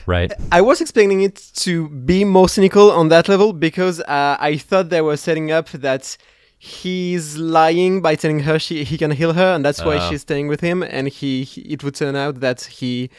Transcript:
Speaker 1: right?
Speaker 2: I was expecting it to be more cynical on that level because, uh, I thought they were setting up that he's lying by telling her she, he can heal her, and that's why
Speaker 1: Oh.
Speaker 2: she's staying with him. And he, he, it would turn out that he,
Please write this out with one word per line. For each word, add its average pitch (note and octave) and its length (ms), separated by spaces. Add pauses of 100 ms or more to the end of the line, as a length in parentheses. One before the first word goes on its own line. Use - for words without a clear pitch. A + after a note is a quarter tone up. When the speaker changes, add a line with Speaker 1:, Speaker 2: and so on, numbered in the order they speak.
Speaker 1:
right? F2 260 (200)
Speaker 2:
I F3 80
was B3+ 200
expecting G3+ 420
it - 340
to E3+ 320
be D3+ 360
more F#3 240
cynical G3+ 440
on D#3+ 160
that E3 200
level G3 240
because, E3 480
uh, C#3+ 380
I D3+ 200
thought F#3 320
they E3+ 100
were D3+ 160
setting D#3 340
up D#3+ 200
that C3+ 460 (480)
he's F3+ 720
lying E3 640
by D#3+ 140
telling D3+ 260
her D#3 160
she, D3+ 280
he D#3 120
can D#3 140
heal D#3+ 220
her, F#3 220
and D3 100
that's D3 200
why D3+ 120
Speaker 1:
Oh. F2 120
Speaker 2:
she's C#3+ 140
staying C#3+ 240
with D3 140
him. F3 240
And C3+ 240
he, C3+ 340
he, - 200
it D3 200
would C#3+ 140
turn C#3 180
out C#3 260
that B2+ 220
he, B2 560